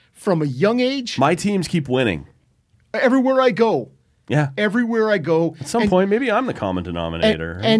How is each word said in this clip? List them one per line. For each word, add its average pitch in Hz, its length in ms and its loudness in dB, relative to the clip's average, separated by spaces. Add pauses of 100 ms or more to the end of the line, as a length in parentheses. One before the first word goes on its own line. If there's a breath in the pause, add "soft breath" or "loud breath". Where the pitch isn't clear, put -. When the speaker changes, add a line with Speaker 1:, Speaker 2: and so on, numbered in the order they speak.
(120 soft breath)
Speaker 1:
from 170 300 0
a 147 40 -2
young 185 340 0
age. 254 380 -2
Speaker 2:
My 147 160 4
teams 190 340 -2
keep 151 200 -2
winning. 117 380 0 (640)
Speaker 1:
Everywhere 262 480 2
I 254 100 4
go. 185 400 0 (380)
Speaker 2:
Yeah. 139 300 0
Speaker 1:
Everywhere 220 520 0
I 208 80 2
go. 165 420 0
Speaker 2:
At - 80 -12
some 233 140 0
Speaker 1:
And 202 80 2
Speaker 2:
point, 185 200 4
maybe 233 200 0
I'm 226 160 0
the 202 80 -6
common 92 300 -4
denominator. 82 720 -2
Speaker 1:
and, 92 100 -10 (160)